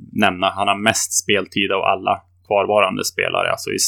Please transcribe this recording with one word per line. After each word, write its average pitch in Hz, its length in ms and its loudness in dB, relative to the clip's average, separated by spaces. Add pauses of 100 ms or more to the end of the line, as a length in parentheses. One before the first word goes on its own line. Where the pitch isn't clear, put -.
(240)
nämna. 92 220 2 (120)
Han 101 100 0
har 98 100 2 (120)
mest - 200 -2 (120)
speltid 98 560 -2
av 92 40 -2 (120)
alla 98 200 0 (320)
kvarvarande 98 580 2
spelare, 90 500 -2
alltså - 220 -6
i - 120 -2